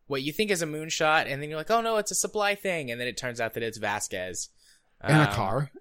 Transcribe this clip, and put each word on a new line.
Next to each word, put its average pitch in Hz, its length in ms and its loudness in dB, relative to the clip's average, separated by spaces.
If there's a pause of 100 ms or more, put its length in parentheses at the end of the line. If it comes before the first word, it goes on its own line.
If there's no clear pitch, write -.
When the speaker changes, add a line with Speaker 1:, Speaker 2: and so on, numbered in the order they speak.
Speaker 1:
what 135 140 -2
you 151 100 -2
think 214 180 0
is 170 120 2
a 160 40 0
moonshot, 156 640 2
and 139 100 -4
then 151 100 -8
you're 156 80 -6
like, 156 120 -6
"Oh 233 120 4
no, 226 160 2
it's 208 120 0
a 202 60 -2
supply 202 400 0
thing," 165 340 -2
and 117 100 -4
then 123 60 -2
it 117 100 -4
turns 120 240 -6
out 113 140 -2
that 113 80 -2
it's 113 160 -4
Vasquez. 101 720 -4 (600)
Speaker 2:
In 143 60 6
a 151 140 6
Speaker 1:
Um, 101 60 -2
Speaker 2:
car, 113 360 0 (100)